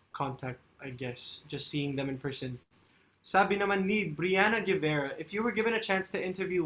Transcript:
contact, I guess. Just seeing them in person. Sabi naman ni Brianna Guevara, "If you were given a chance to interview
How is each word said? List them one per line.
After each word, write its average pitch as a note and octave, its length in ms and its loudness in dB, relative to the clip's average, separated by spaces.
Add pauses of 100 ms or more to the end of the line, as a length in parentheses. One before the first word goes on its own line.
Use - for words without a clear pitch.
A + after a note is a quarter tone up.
(120)
contact, C3 460 -6 (240)
I C3+ 80 -10
guess. B2 580 -10
Just - 220 -8
seeing C#3+ 260 -2
them C#3 140 -2
in C3+ 80 -6
person. C3 400 -6 (640)
Sabi G3 340 4
naman G3 300 2
ni G#3 180 2
Brianna F#3 560 4
Guevara, D3+ 560 2
"If D#3+ 160 -10
you G#3 100 0
were A3+ 120 2
given A3 180 2
a A3 80 2
chance F#3+ 300 0
to F#3+ 100 -2
interview F3+ 460 -2